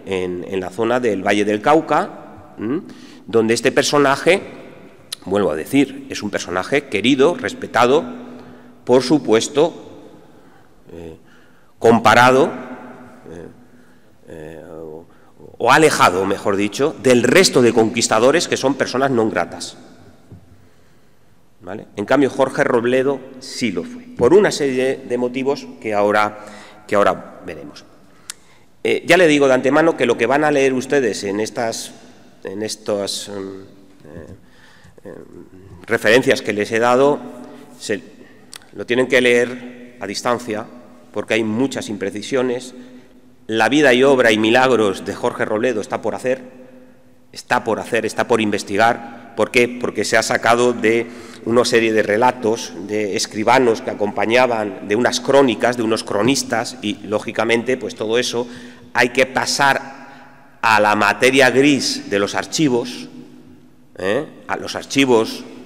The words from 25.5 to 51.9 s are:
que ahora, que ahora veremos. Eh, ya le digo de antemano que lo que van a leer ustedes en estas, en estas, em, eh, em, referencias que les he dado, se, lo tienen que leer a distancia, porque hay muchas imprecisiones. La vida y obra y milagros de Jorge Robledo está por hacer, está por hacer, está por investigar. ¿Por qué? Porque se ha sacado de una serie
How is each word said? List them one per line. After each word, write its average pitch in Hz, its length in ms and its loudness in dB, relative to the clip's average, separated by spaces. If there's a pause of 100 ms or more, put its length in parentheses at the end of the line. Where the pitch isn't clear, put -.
que 110 140 -6
ahora, 104 480 2 (460)
que 104 80 0
ahora - 500 0
veremos. 73 380 -16 (1000)
Eh, 113 240 -2
ya 170 100 6
le 180 120 6
digo 143 180 4
de 131 80 4
antemano 147 420 2
que 127 100 0
lo 117 120 0
que 117 80 0
van 143 160 2
a 151 80 2
leer 135 240 2
ustedes 127 480 -2
en 101 160 -4
estas, 110 540 -6 (500)
en 98 220 -8
estas, 101 640 -6
em, 98 340 -12 (480)
eh, 82 240 -18 (720)
em, - 840 -20
referencias 117 560 2
que 110 100 -6
les 104 200 -2
he 113 80 0
dado, 131 400 4 (580)
se, 101 240 -6 (720)
lo 101 100 -12
tienen 123 220 0
que 127 140 2
leer 123 800 -2
a 101 80 -10
distancia, 113 580 -4 (460)
porque 107 220 -4
hay 110 100 2
muchas 117 440 -4
imprecisiones. 117 840 -6 (720)
La 110 220 0
vida 139 260 4
y 123 80 4
obra 127 300 4
y 107 60 2
milagros 113 680 2
de 92 100 -8
Jorge - 300 -4
Robledo 110 360 -2
está 113 220 -8
por 107 140 -6
hacer, 127 260 -4 (880)
está - 320 -4
por 107 160 -2
hacer, 110 260 -4
está 110 220 -2
por 113 140 2
investigar. 104 960 -2
¿Por 107 160 -2
qué? 120 160 4
Porque 107 360 -4
se 117 120 0
ha 113 60 4
sacado 120 500 2
de 113 340 0 (380)
una 117 200 2
serie 113 280 2